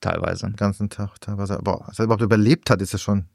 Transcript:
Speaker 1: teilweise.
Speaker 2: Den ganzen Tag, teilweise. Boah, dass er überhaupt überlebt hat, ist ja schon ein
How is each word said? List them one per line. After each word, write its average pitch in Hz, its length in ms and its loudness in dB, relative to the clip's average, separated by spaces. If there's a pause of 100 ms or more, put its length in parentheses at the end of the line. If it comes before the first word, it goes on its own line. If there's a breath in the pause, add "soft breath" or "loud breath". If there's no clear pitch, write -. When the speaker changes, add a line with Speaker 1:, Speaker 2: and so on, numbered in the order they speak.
Speaker 1:
teilweise. 87 460 -2
Speaker 2:
Den 101 100 -6
ganzen 101 340 -2
Tag, - 300 -8
teilweise. 101 420 -6
Boah, 95 240 -2
dass - 140 -10
er 113 60 2
überhaupt 110 160 2
überlebt 107 480 4
hat, 101 120 4
ist 95 100 -4
ja 101 60 -4
schon 101 200 0
ein 85 160 -4